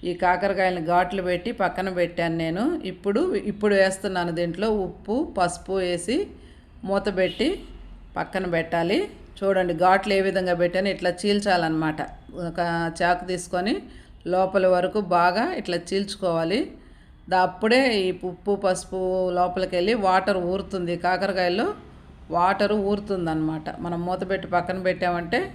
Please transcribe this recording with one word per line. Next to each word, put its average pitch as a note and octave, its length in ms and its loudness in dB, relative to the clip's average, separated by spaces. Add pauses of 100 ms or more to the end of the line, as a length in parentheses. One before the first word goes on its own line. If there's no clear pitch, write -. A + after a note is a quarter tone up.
ఈ - 20 -2 (100)
కాకరకాయలను F#3 680 2
ఘాట్లు F#3 360 2
పెట్టి F3+ 220 -2 (100)
పక్కన F#3+ 380 -2
పెట్టాను E3+ 460 0
నేను. E3+ 200 -2 (280)
ఇప్పుడు, G3+ 300 0 (300)
ఇప్పుడు G#3 300 0
వేస్తున్నాను F#3+ 580 0
దీంట్లో F3 280 -2 (180)
ఉప్పు, G3 300 -6 (220)
పసుపు F3+ 440 -2
వేసి F3 340 -2 (720)
మూత G3 180 0 (120)
పెట్టి F#3 320 2 (680)
పక్కన F#3 300 -4 (100)
పెట్టాలి. E3+ 420 0 (420)
చూడండి, F#3 340 2 (120)
ఘాట్లు G3 320 6
ఏ - 100 6
విధంగా F3+ 340 0
పెట్టాను, F#3 340 2
ఇట్లా F3+ 160 0 (100)
చీల్చాలన్నమాట. E3 800 2 (480)
ఒక E3+ 100 -8 (420)
చాకు F3 300 2
తీసుకొని F3+ 440 -2 (580)
లోపల F#3 320 4 (100)
వరకు F#3 240 0 (180)
బాగా F3+ 280 4 (160)
ఇట్లా F3 160 -2 (140)
చీల్చుకోవాలి. F#3 680 0 (720)
దా-, F#3 160 4
అప్పుడే A3+ 340 2 (220)
ఈ F#3 80 0 (200)
ఉప్పు, G3+ 220 -2 (120)
పసుపు F#3 340 0 (400)
లోపలికి F#3 400 0
వెళ్ళి G3+ 160 2 (120)
వాటర్ F#3+ 320 4 (120)
ఊరుతుంది, F#3 440 -4 (120)
కాకరకాయల్లో F#3 600 0 (680)
వాటర్ G3 380 2 (160)
ఊరుతుందన్నమాట. D#3+ 760 -2 (160)
మనం E3+ 220 -4
మూత F#3 140 -2 (100)
పెట్టి F3+ 260 -4
పక్కన F3+ 220 -2 (100)
పెట్టామంటే F3 520 0 (140)